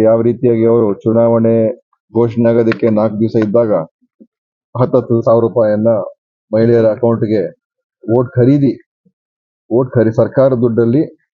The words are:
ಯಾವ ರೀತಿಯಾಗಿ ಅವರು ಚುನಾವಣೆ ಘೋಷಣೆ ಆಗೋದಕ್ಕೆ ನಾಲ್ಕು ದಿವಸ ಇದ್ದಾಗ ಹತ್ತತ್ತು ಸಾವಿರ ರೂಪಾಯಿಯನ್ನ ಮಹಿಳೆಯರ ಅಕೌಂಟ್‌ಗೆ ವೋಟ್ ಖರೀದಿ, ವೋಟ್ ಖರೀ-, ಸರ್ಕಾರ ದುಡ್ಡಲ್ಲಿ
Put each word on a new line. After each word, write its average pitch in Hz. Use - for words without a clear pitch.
ಯಾವ 113
ರೀತಿಯಾಗಿ 117
ಅವರು 113
ಚುನಾವಣೆ 113
ಘೋಷಣೆ 117
ಆಗೋದಕ್ಕೆ 113
ನಾಲ್ಕು 104
ದಿವಸ 113
ಇದ್ದಾಗ 107
ಹತ್ತತ್ತು 120
ಸಾವಿರ 117
ರೂಪಾಯಿಯನ್ನ 107
ಮಹಿಳೆಯರ 113
ಅಕೌಂಟ್‌ಗೆ 107
ವೋಟ್ 123
ಖರೀದಿ, 135
ವೋಟ್ 131
ಖರೀ-, 113
ಸರ್ಕಾರ 131
ದುಡ್ಡಲ್ಲಿ 120